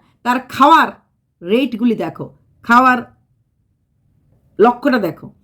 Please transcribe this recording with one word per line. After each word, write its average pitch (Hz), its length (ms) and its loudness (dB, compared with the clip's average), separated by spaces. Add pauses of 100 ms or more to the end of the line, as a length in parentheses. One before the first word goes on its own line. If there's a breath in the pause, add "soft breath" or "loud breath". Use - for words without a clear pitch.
(240)
তার 247 160 -4
খাওয়ার 294 520 2 (560)
রেটগুলি 240 480 -2
দেখো, 165 420 -12 (260)
খাওয়ার 247 540 0 (1400)
লক্ষ্যটা 240 400 2
দেখো। - 340 -8 (100)